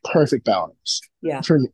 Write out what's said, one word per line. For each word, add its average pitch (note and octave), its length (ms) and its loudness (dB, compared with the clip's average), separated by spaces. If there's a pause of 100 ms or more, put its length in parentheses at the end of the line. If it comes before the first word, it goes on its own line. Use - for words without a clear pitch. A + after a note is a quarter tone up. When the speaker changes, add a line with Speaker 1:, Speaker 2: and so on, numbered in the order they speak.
Speaker 1:
perfect D3 400 2
balance. - 560 -4 (220)
Speaker 2:
Yeah. D3 180 -6
Speaker 1:
For D#3 180 2
me, B2+ 160 0